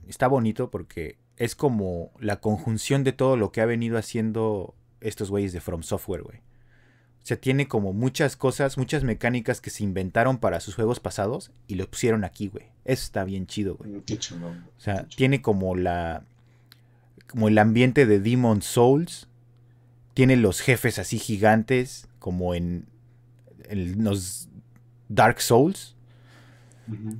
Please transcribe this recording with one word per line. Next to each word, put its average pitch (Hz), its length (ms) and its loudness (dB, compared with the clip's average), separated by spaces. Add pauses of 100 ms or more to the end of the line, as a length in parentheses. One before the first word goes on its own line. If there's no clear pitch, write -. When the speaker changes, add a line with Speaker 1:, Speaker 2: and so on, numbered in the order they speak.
Speaker 1:
está 110 220 -2
bonito 120 420 0
porque 85 460 -10 (200)
es 117 200 -4
como 95 640 -2
la 101 160 -4
conjunción 110 680 -2
de 131 100 0
todo 131 240 2
lo 104 140 0
que 117 100 -4
ha 113 60 2
venido 117 320 -2
haciendo 110 760 -4 (260)
estos 107 300 -8
güeyes 101 220 -2
de 87 80 -8
From 85 220 -8
Software, 92 400 -6
güey. - 160 -20
O - 880 -20
sea, 117 140 -4
tiene 135 280 0
como 101 260 -2
muchas 131 420 0
cosas, 135 420 -2
muchas 131 240 -2
mecánicas 120 600 -2
que - 80 -12
se - 120 -10
inventaron 101 560 0
para 87 220 -2
sus 98 140 -12
juegos 113 260 -2
pasados 117 500 -6 (160)
y 101 80 -8
lo 92 160 -6
pusieron 113 320 0
aquí, 95 260 -8
güey. - 180 -16 (180)
Eso 131 200 -2
está 98 200 -4
bien 95 220 -6
chido, 98 300 -6
güey. 107 160 -16
Speaker 2:
Mm, 101 100 -12
qué 104 160 -8
chingón, 85 340 -12 (100)
güey. - 140 -20
Speaker 1:
O - 40 -20
sea, 104 140 -4
Speaker 2:
Qué 95 60 -4
chingón. - 160 -16
Speaker 1:
tiene 131 260 2
como 95 320 0
la, 87 500 -4 (1000)
como 110 220 0
el 107 100 6
ambiente 117 480 6
de 104 140 6
Demon 117 420 2
Souls. 135 680 2 (840)
Tiene 131 240 6
los 104 240 4
jefes 120 380 2
así 107 200 -4
gigantes, 110 920 2 (100)
como 90 360 -4
en, 87 320 -4 (840)
en 98 360 -4
los 98 440 -4 (600)
Dark 110 320 4
Souls. 139 560 2 (880)
Speaker 2:
Ujú. 110 340 -10